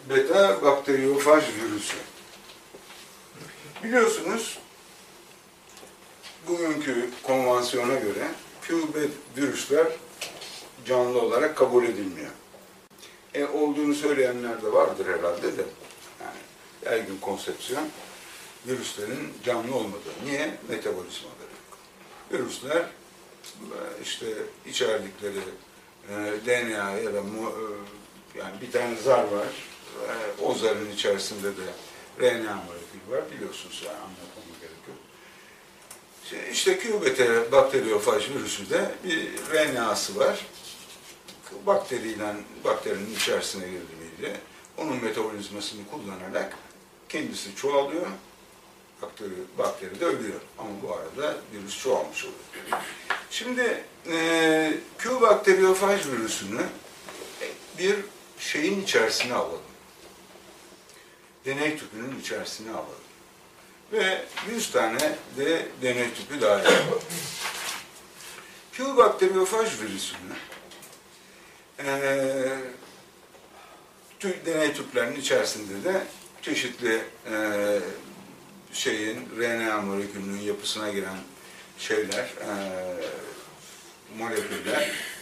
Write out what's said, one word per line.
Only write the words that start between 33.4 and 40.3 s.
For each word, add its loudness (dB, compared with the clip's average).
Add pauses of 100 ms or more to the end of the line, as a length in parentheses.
yani -10
anlatmama -16
gerek -18
yok. -16 (1300)
İşte, -8
işte 4
Q 0
beta 6
bakteriyofaj 6
virüsü -6
de 2
bir -2 (240)
R 4
N 0
A'sı 0
var. 4 (1200)